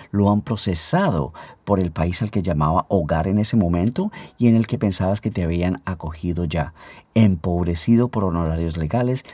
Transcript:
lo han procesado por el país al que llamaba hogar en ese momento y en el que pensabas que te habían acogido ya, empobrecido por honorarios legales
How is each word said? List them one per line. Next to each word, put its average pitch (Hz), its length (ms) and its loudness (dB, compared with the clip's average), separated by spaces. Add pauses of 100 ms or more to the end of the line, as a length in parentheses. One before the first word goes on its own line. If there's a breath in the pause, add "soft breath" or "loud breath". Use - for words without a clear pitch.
(120)
lo 101 180 4
han 104 120 2
procesado 104 920 0 (300 loud breath)
por 98 160 2
el 87 120 0
país 85 300 -2
al 107 80 -2
que 104 120 -2
llamaba 78 480 0
hogar 82 400 0
en 104 100 2
ese 107 160 0
momento 101 560 0 (260 loud breath)
y 120 120 4
en 113 80 6
el 113 100 2
que 120 100 -4
pensabas 98 440 0
que 107 100 -4
te 98 120 -2
habían 87 420 0
acogido 85 580 -6
ya, 78 300 -4 (420 loud breath)
empobrecido 92 920 2
por 107 160 -2
honorarios 82 500 -2
legales 123 480 -2 (100)